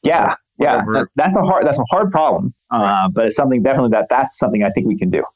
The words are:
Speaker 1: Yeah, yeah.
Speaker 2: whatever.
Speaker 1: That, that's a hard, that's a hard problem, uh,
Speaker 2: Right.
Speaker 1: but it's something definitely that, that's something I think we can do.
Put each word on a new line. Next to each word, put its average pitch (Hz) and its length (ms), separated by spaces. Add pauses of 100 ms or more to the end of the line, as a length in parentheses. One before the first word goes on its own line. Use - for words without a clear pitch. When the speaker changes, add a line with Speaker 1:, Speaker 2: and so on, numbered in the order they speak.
Speaker 1:
Yeah, 147 320 (240)
yeah. 139 180
Speaker 2:
whatever. 110 160
Speaker 1:
That, 117 140 (100)
that's 185 200
a 196 60
hard, 175 240
that's - 120
a 127 120
hard 190 220
problem, 127 420 (180)
uh, 117 60
Speaker 2:
Right. 98 340
Speaker 1:
but 113 140
it's 107 100
something 127 260
definitely 131 300
that, 110 160
that's 127 300
something 104 240
I 98 80
think - 160
we 107 100
can 92 140
do. 82 140 (120)